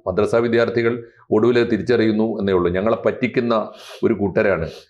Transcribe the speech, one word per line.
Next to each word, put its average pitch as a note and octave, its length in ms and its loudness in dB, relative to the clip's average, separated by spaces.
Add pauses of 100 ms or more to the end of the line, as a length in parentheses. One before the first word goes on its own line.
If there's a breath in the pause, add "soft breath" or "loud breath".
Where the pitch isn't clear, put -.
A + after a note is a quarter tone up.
മദ്രസ G#2 280 0
വിദ്യാർത്ഥികൾ A#2 680 0 (280 loud breath)
ഒടുവിൽ A#2 280 4
അത് A#2 120 2
തിരിച്ചറിയുന്നു A2 680 0
എന്നേ G2 140 0
ഉള്ളൂ. F2 180 2
ഞങ്ങളെ G#2+ 340 0
പറ്റിക്കുന്ന A#2 640 -2 (340 loud breath)
ഒരു A2+ 100 2
കൂട്ടരാണ് F#2+ 560 0 (200)